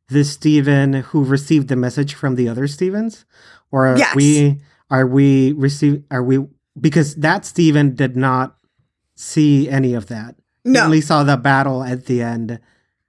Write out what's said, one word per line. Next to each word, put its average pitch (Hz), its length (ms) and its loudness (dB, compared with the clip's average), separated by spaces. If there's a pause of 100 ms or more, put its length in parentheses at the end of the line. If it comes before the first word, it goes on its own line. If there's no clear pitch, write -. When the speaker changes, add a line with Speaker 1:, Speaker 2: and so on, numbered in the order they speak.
Speaker 1:
the 143 160 2
Steven 143 680 0
who 135 300 -2
received 143 440 0
the 135 80 -2
message 135 380 -4
from 131 220 -4
the 123 120 -2
other 123 200 -6
Stevens? 196 560 -6 (460)
Or 131 180 2
are 123 100 2
Speaker 2:
Yes. 135 160 0
Speaker 1:
we, 143 460 2 (300)
are 131 160 2
we 135 460 2
receive-, 143 580 -2
are 127 120 -4
we, 135 240 0 (340)
because 147 360 0
that 165 280 -2
Steven 147 500 2
did 127 220 -2
not 131 400 -2 (600)
see 147 520 2
any 131 260 0
of 113 140 -8
that. 117 280 -14 (260)
He 240 80 -2
Speaker 2:
No. 247 140 4
Speaker 1:
only 160 160 2
saw 151 240 0
the 143 120 2
battle 135 460 0
at 127 240 -8
the 120 160 -2
end, 117 380 -8 (480)